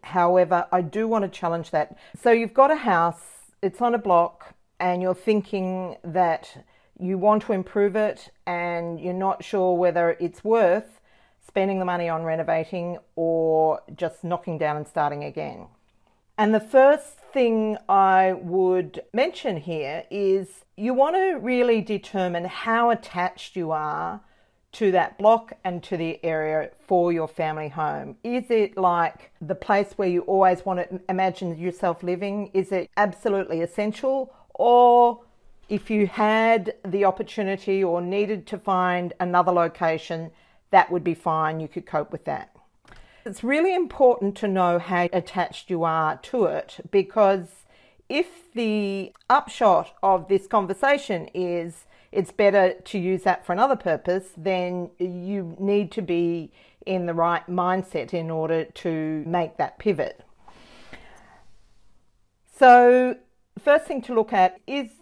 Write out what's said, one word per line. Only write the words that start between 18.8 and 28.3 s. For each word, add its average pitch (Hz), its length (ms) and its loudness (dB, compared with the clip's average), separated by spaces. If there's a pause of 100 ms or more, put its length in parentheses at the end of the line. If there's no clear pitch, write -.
mention 247 460 -4
here 151 520 -8
is 196 540 -2 (140)
you 226 160 -2
want 285 240 2
to 381 240 0
really 247 400 2
determine 185 640 -4
how 226 460 0
attached 185 640 -6
you 165 140 -4
are 156 500 -6 (500)
to 214 220 0
that 180 240 0
block 226 340 2 (140)
and 180 180 -6
to 185 140 -6
the 165 260 -6
area 156 460 -2 (180)
for 175 240 2
your 165 160 -2
family 156 400 -6
home. 147 560 -8
Is 240 260 -4